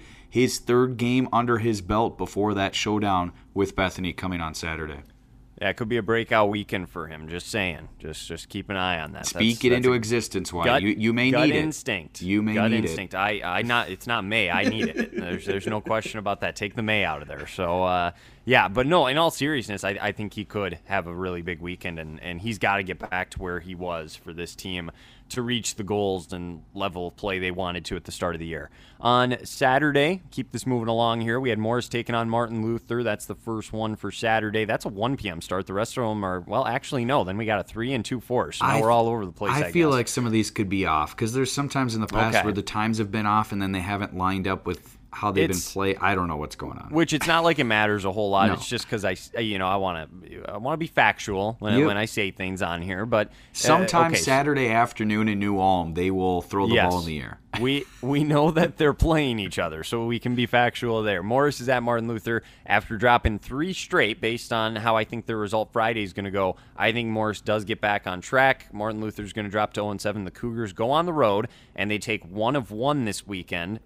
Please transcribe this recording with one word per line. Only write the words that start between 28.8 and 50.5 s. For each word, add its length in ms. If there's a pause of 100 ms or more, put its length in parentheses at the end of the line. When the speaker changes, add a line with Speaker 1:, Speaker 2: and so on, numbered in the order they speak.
Speaker 2:
On 340 (320)
Saturday, 540 (100)
keep 220
this 120
moving 220
along 340
here, 180
we 100
had 100
Morris 300
taking 260
on 140
Martin 340
Luther. 400
That's 220
the 100
first 380
one 240
for 140
Saturday. 520
That's 220
a 40
one 280
P 100
M 140
start. 260
The 60
rest 240
of 80
'em 180
are, 160
well, 260
actually, 380
no. 220
Then 100
we 100
got 140
a 40
three 300
and 120
two 160
four. 320
So 120
now 60
Speaker 1:
I 40
Speaker 2:
we're 120
Speaker 1:
th-, 60
Speaker 2:
all 160
over 160
the 80
place, 180
Speaker 1:
I 160
Speaker 2:
I 40
Speaker 1:
feel 180
Speaker 2:
guess. 60
Speaker 1:
like 120
some 180
of 60
these 200
could 180
be 160
off, 320
'cause 160
there's 180
sometimes 440
in 60
the 60
past 300
Speaker 2:
Okay. 80
Speaker 1:
where 80
the 80
times 380
have 120
been 140
off 260
and 100
then 120
they 80
haven't 340
lined 320
up 180
with 280 (180)
how 200
they've 180
Speaker 2:
It's 160
Speaker 1:
been 80
played. 260
I 160
don't 120
know 100
what's 200
going 200
on. 140
Speaker 2:
Which 200
it's 140
not 180
like 160
it 40
matters 420
a 60
whole 180
lot. 180
Speaker 1:
No. 60
Speaker 2:
It's 160
just 180
'cause 160
I 100
s-, 260
you 180
know, 100
I 100
wanna, 300 (400)
I 100